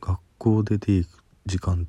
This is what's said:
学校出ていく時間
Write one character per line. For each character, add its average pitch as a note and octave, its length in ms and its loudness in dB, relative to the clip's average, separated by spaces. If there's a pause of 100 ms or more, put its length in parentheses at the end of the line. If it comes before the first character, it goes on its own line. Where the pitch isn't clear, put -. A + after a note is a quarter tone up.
学 F2+ 180 -4 (200)
校 A2 240 2
出 G#2 160 -2
て G2+ 180 0
い F2+ 80 2
く - 180 -14 (240)
時 F2+ 120 -2
間 F2 300 -2